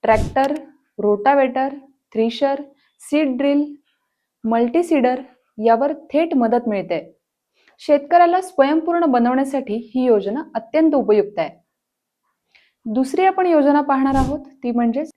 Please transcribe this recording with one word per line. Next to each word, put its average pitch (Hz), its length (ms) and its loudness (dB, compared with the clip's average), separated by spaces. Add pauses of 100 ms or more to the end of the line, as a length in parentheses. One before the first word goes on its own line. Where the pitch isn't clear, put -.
ट्रॅक्टर, 233 520 0 (460)
रोटावेटर, 254 680 0 (440)
थ्रेशर, 254 480 -2 (380)
सीड 285 380 -2
ड्रिल, 285 260 0 (800)
मल्टीसीडर 247 800 0 (360)
यावर 233 360 0 (200)
थेट 330 220 0
मदत 240 320 0
मिळते. 196 340 -4 (800)
शेतकऱ्याला 339 600 2
स्वयंपूर्ण 320 640 0
बनवण्यासाठी 254 920 -2
ही 254 100 0
योजना 220 380 0 (120)
अत्यंत 311 400 0
उपयुक्त 208 440 0
आहे. 156 100 -4 (1400)
दुसरी 262 400 0
आपण 381 220 2
योजना 294 340 4
पाहणार 269 340 0
आहोत, 269 240 0
ती - 320 -10
म्हणजे 240 320 0 (140)